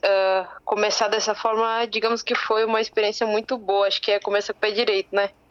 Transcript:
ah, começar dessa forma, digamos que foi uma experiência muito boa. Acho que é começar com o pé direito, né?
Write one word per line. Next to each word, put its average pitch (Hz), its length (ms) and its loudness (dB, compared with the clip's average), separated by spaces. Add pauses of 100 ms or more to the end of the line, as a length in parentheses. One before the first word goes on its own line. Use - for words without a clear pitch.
ah, 190 440 2 (160)
começar 208 440 0
dessa 214 260 0
forma, 226 520 0
digamos 226 360 -2
que 240 120 -2
foi 220 300 0
uma 220 160 0
experiência 220 460 0
muito 220 300 -2
boa. 196 300 2
Acho 196 160 0
que 214 100 0
é 202 80 2
começar 208 320 -2
com - 60 -12
o - 20 -20
pé 214 100 0
direito, 208 420 0
né? 202 180 0 (200)